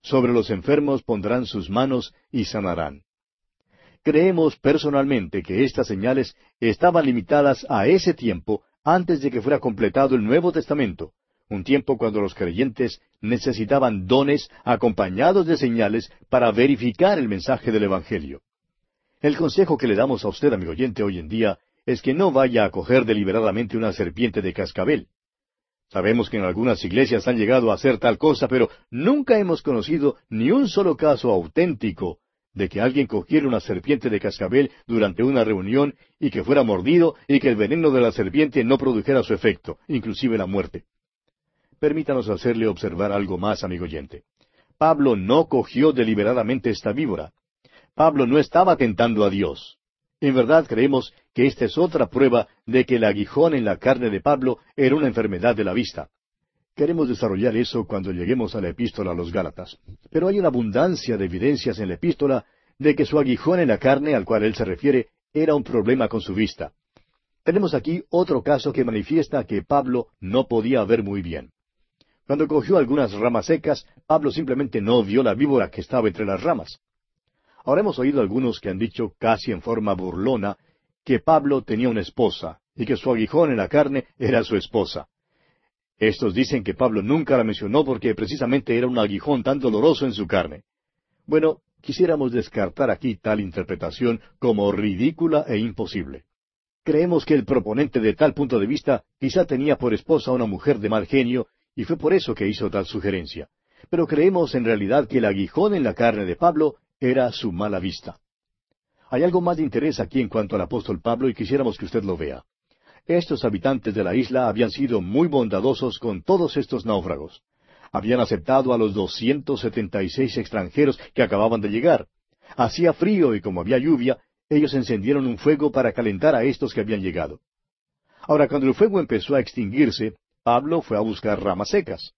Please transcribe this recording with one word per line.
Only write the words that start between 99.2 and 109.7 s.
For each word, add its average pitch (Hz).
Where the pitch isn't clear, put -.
tenía 139
por 120
esposa 143
a 127
una 123
mujer 107
de 104
mal 107
genio 123
y 113
fue 160
por 160
eso 185
que 101
hizo 104
tal 95
sugerencia. 90
Pero 165
creemos 165
en 120
realidad 113
que -
el 117
aguijón 104
en 170
la 117
carne 107
de 87
Pablo 156
era 127
su 104
mala 98
vista. 92
Hay 127
algo 180
más 175
de 156
interés 147